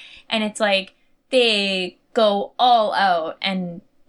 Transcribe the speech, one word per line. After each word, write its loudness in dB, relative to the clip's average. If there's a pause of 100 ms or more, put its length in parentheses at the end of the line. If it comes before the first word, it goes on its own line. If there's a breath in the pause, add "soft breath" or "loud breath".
(280 loud breath)
And -2
it's -6
like, -2 (380)
they 0 (160)
go 0
all 4
out, 0
and, -6 (280)